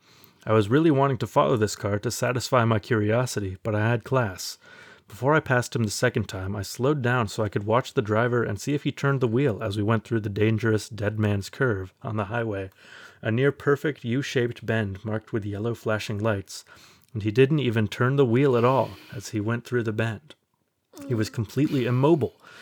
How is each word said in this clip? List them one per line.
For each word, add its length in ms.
I 80
was 180
really 200
wanting 280
to 80
follow 300
this 200
car 240
to 100
satisfy 540
my 140
curiosity, 840
but 120
I 140
had 160
class. 540
Before 280
I 60
passed 360
him 80
the 60
second 380
time, 280
I 60
slowed 400
down 260
so 160
I 60
could 160
watch 280
the 80
driver 400
and 180
see 140
if 100
he 80
turned 280
the 80
wheel 340
as 140
we 60
went 220
through 160
the 100
dangerous 580
Dead 300
Man's 320
Curve 420
on 140
the 80
highway, 460
a 100
near-perfect 760
U-shaped 600
bend 400
marked 280
with 120
yellow 300
flashing 440
lights, 460
and 100
he 80
didn't 300
even 280
turn 280
the 80
wheel 320
at 80
all 280
as 140
he 120
went 240
through 180
the 100
bend. 420
He 60
was 160
completely 560
immobile. 480